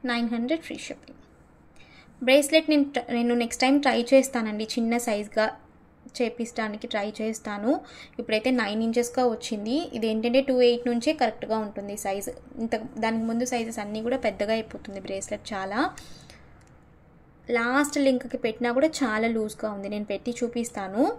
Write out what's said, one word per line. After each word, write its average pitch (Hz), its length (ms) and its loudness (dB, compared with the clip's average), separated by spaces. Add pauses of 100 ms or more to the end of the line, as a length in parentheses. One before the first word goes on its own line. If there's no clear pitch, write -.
నైన్ 233 280 0
హండ్రెడ్ 254 340 -2
ఫ్రీ - 180 -8
షిప్పింగ్. - 340 -14 (1040)
బ్రేస్లెట్ 294 460 6
నేను 285 140 6 (100)
tr-, - 220 -2
నేను 240 240 2
నెక్స్ట్ 233 220 -2
టైమ్ 269 180 6
ట్రై 240 180 4 (120)
చేస్తానండి, 220 540 4 (100)
చిన్న 233 220 2 (100)
సైజ్గా 208 380 0 (760)
చేపించడానికి 226 760 -4
ట్రై 208 280 -2
చేస్తాను. 220 500 -2 (480)
ఇప్పుడైతే 220 320 0
నైన్ 220 360 0
ఇంచెస్గా 240 360 0 (100)
వచ్చింది. 220 420 -4 (200)
ఇది 226 120 -2
ఏంటంటే 233 340 4
టూ 269 140 0 (120)
ఎయిట్ 240 220 2
నుంచే 240 320 2
కరెక్ట్గా 220 440 -2
ఉంటుంది 202 320 -8
సైజు. 202 360 -4 (300)
ఇంత, 226 120 -2 (280)
దానికి 226 280 0
ముందు 233 140 0
సైజెస్ 226 380 -2
అన్నీ 214 240 -6
కూడా 254 100 0 (100)
పెద్దగా 202 300 0
అయిపోతుంది 208 500 -8
బ్రేస్లెట్ 196 460 -8
చాలా. 196 280 -2 (1700)
లాస్ట్ 254 560 2
లింక్కి 254 400 2
పెట్టినా 233 260 0
కూడా 277 160 4 (140)
చాలా 220 260 2
లూజ్గా 214 440 -2
ఉంది, 202 240 -8
నేను 208 180 -4
పెట్టి 240 200 -4 (100)
చూపిస్తాను. 226 600 -2 (160)